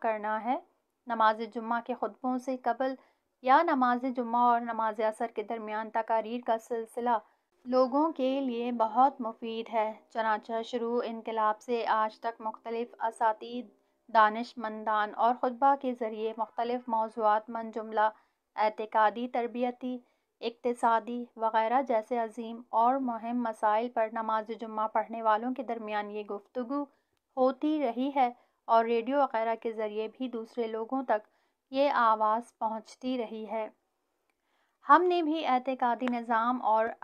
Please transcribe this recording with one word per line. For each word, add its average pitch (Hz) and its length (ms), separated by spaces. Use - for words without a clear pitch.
करना 214 380
है। 247 220
नमाज 226 380
जुम्मा 226 380
के 240 140
खुतबों 247 440
से 254 180
कबल 254 380
या 262 220
नमाज 254 440
जुम्मा 240 380
और 240 160
नमाज 220 400
असर 220 300
के 214 120
दरमियान 214 480
तकारीर 226 500
का 226 160
सिलसिला 233 600
लोगों 262 480
के 262 160
लिए 240 320
बहुत 240 480
मुफीद 226 480
है। 220 180
चनाचा 220 520
शुरू 233 400
इनकलाब 220 540
से 233 280
आज 220 360
तक 226 200
मुख्तलिफ 233 500
असातीद, 226 680
दानिशमंदान 214 1040
और 233 200
खुतबा 254 400
के 262 180
ज़रिए 220 440
मुख्तलिफ 240 500
मौज़ूआत, 220 600
मन 226 200
जुमला 220 400
एतिकादी, 214 720
तरबियती, 247 720
इक्तिसादी 240 840
वगैरह 226 460
जैसे 240 340
अजीम 226 440
और 240 260
मुहिम 240 420
मसाइल 220 480
पर 226 220
नमाज 220 420
जुम्मा 220 340
पढ़ने 220 340
वालों 226 300
के 254 120
दरमियान 214 460
ये 208 140
गुफ्तगू 226 560
होती 269 440
रही 254 320
है 247 220
और 226 180
रेडियो 233 360
वगैरह 226 340
के 226 160
ज़रिए 214 380
भी 254 200
दूसरे 226 380
लोगों 226 360
तक 214 180
ये 269 180
आवाज़ 220 720
पहुंचती 226 560
रही 220 300
है। 214 240
हमने 349 360
भी 311 160
एतिकादी 254 600
निज़ाम 240 580
और 220 200